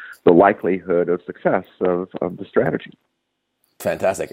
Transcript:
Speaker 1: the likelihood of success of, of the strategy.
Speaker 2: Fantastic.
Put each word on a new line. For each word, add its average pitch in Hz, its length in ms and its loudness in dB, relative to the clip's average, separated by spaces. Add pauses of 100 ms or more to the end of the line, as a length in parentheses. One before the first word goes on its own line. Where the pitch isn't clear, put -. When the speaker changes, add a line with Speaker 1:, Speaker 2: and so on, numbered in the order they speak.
(240)
Speaker 1:
the 90 80 6
likelihood 87 760 2
of 90 140 -4
success 113 420 -4 (160)
of, 90 280 -2 (120)
of 90 160 -6
the 98 80 -16
strategy. - 480 -4 (840)
Speaker 2:
Fantastic. 92 540 -4